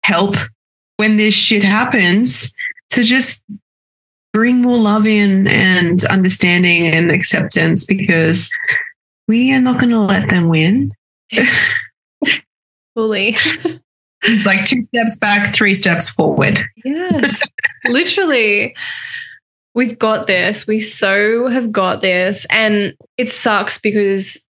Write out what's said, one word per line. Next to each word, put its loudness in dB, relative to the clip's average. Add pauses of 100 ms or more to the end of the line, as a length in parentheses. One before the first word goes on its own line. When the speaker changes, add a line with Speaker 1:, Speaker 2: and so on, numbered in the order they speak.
Speaker 1:
help 0 (600)
when 2
this 2
shit 2
happens, 2 (360)
to 2
just 0 (920)
bring 2
more 2
love 2
in 2
and 2
understanding 2
and 2
acceptance, 0
because 0 (760)
we 2
are 2
not 2
gonna 2
let 0
them 2
win. 2 (400)
<laughs> 0 (1500)
Speaker 2:
Fully. -2
<laughs> -4 (460)
Speaker 1:
It's 0
like 0
two -2
steps 0
back, 0
three 2
steps 0
forward. 0 (280)
Speaker 2:
Yes, -2 (240)
Speaker 1:
<laughs> -8
Speaker 2:
literally. 0 (1000)
We've -2
got 0
this. 0
We -2
so 0
have -2
got -2
this. -2
And 0 (240)
it -2
sucks -2
because -2